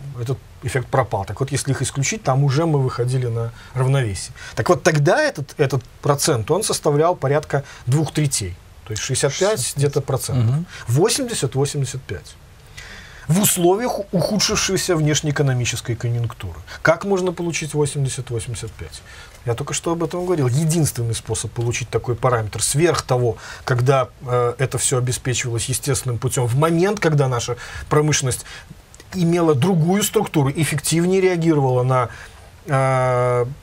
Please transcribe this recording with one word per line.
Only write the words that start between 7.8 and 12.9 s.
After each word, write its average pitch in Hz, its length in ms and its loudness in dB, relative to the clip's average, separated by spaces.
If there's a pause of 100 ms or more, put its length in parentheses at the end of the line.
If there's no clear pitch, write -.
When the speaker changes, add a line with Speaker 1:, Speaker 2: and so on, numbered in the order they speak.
Speaker 1:
двух 143 260 0
третей. 139 440 -2 (300)
То - 60 -10
есть 104 100 -6
шестьдесят 139 360 0
пять 190 120 4
Speaker 2:
Шестьдесят 165 240 -2
пять. - 20 -6
Speaker 1:
где-то 143 240 2
процентов. 135 440 -2
Speaker 2:
Мгм. 147 220 0 (220)
Speaker 1:
Восемьдесят-восемьдесят 143 1120 0
пять. - 320 -12 (920)